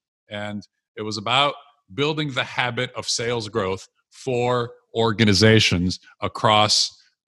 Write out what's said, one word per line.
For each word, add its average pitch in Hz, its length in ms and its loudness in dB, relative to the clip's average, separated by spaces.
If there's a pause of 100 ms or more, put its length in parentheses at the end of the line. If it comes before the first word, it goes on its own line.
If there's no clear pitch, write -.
(300)
And 104 380 -10 (300)
it 110 60 -8
was 107 140 -8
about 127 360 -2 (400)
building 147 380 -4
the 123 120 -4
habit 123 520 -4
of 110 120 -10
sales 117 420 -4
growth 95 380 -4 (220)
for 123 600 -2 (240)
organizations 104 1040 4 (220)
across, 107 680 2 (380)